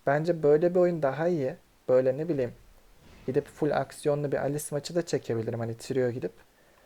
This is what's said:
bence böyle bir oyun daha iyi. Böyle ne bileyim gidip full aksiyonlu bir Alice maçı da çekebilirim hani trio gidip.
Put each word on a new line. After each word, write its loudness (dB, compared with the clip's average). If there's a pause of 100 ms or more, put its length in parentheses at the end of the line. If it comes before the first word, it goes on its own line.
bence 0
böyle 4
bir 4
oyun 2
daha 0
iyi. -2 (340)
Böyle 4
ne -4
bileyim -2 (760)
gidip 0
full -2
aksiyonlu -2
bir 0
Alice -4
maçı -6
da 0
çekebilirim -4
hani -6
trio -2
gidip. -6 (540)